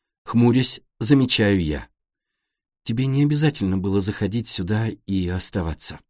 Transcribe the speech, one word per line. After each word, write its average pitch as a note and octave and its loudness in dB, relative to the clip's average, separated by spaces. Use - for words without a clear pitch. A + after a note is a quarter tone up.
Хмурясь, A#2+ 2
замечаю A2+ 4
я. D2+ -6
Тебе B2 -2
не C3+ 2
обязательно D3 2
было G2 0
заходить G#2 -4
сюда G#2+ -2
и F#2+ -4
оставаться. F2+ -6